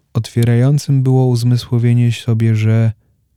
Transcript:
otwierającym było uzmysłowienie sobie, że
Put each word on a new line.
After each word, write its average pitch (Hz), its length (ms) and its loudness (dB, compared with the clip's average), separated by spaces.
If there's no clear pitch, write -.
otwierającym 123 880 0
było 131 240 2
uzmysłowienie 120 840 0
sobie, 113 440 -2
że 110 360 0